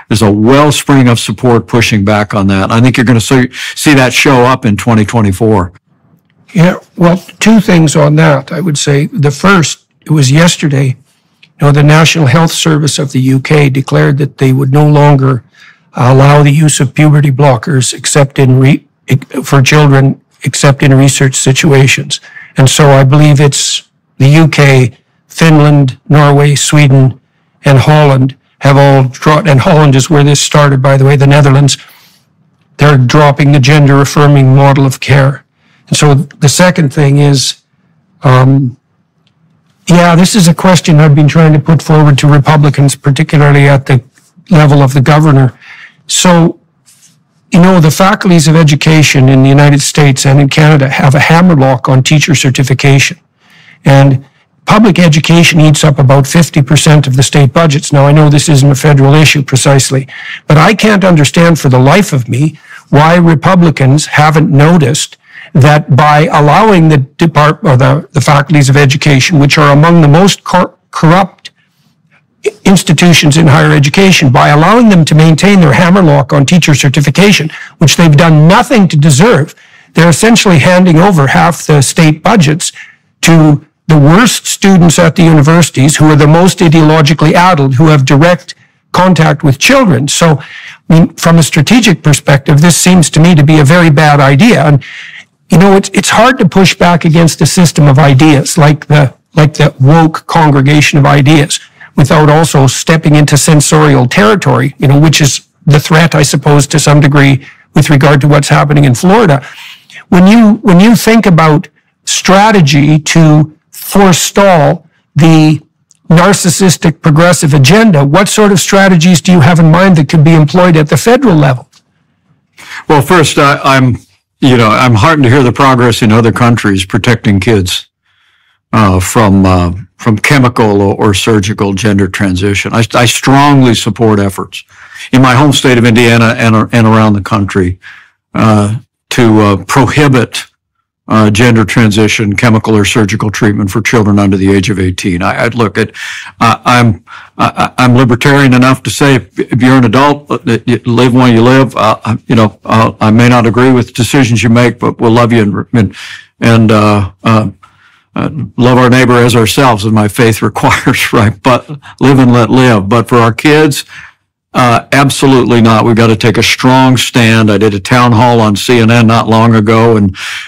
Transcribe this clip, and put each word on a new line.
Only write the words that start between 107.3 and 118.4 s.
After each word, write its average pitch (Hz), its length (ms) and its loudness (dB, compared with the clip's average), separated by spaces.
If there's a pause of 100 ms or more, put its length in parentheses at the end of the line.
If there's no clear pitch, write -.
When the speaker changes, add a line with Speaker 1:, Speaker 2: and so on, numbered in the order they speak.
Speaker 2:
with 156 160 0
regard 143 320 2
to 147 60 0
what's 143 200 0
happening 147 380 0
in 131 80 2
Florida. 180 500 0 (640)
When 185 180 4
you, 220 340 4
when 180 180 2
you 220 160 4
think 226 300 0
about 160 420 0 (380)
strategy 175 920 0
to 151 580 0 (140)
forestall 180 1160 0 (280)
the 156 460 2 (500)
narcissistic 175 920 0
progressive 160 540 0
agenda, 156 500 2
what 165 240 0
sort 208 220 0